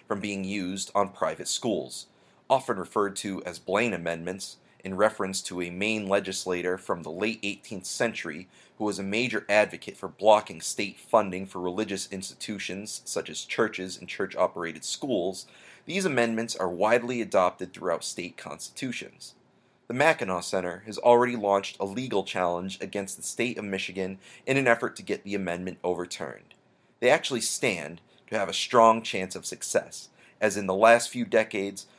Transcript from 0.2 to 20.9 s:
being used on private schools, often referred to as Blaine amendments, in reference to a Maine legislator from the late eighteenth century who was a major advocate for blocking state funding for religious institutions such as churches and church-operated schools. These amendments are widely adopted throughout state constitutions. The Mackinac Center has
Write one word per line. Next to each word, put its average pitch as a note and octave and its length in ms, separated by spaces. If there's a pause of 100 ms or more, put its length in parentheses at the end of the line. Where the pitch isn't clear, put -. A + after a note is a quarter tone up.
being G2 240
used F#2+ 500
on G2+ 160
private - 380
schools, D#2+ 580 (420)
often C3 300
referred G2 380
to G2 280
as F2 140
Blaine G#2+ 340
amendments, E2+ 640 (260)
in F#2+ 140
reference G2 460
to F2+ 180
a F2 80
Maine G2+ 400
legislator F#2 720
from F2 240
the D#2 80
late G#2+ 320
eighteenth G2+ 420
century F#2 640 (300)
who A2 60
was G2 140
a G2+ 40
major G#2+ 480
advocate G2+ 480
for F#2+ 100
blocking G#2 540
state - 340
funding G2 480
for F#2+ 160
religious F#2 500
institutions G2 920
such - 240
as - 160
churches F#2+ 540
and F#2 100
church-operated F2+ 760
schools. F#2+ 640 (380)
These F#3+ 200
amendments A#2 500
are F#2 160
widely A#2 500
adopted F#2 540
throughout F2 300
state F2 320
constitutions. - 960 (540)
The A#2+ 60
Mackinac B2 500
Center F2+ 420
has G#2 120